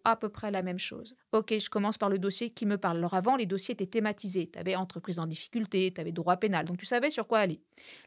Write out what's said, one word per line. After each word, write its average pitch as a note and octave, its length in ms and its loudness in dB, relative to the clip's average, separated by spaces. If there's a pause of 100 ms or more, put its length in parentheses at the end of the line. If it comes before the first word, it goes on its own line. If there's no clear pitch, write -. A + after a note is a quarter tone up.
à A3+ 120 6
peu G#3+ 120 -4
près G#3 220 -8
la F#3+ 120 0
même F3+ 160 -2
chose. - 380 -8 (160)
Ok, A3 260 2
je G3+ 120 -4
commence G#3 260 2
par G3+ 140 2
le G3 80 4
dossier G3 320 0
qui - 160 -4
me G3+ 100 2
parle. F3+ 220 0
Alors, E3+ 160 0
avant, G3+ 220 4
les A#3 100 2
dossiers F#3+ 260 -2
étaient G3+ 140 -4
thématisés. G3+ 600 -2
T'avais E3+ 280 -4
entreprise F3+ 420 -4
en E3 80 -2
difficulté, F#3 640 -2
t'avais E3+ 220 -6
droit F3 240 2
pénal. F3+ 300 0
Donc, F3 100 -4
tu - 100 -8
savais B3+ 240 2
sur A#3 160 -4
quoi A3+ 120 4
aller. F#3+ 240 2 (440)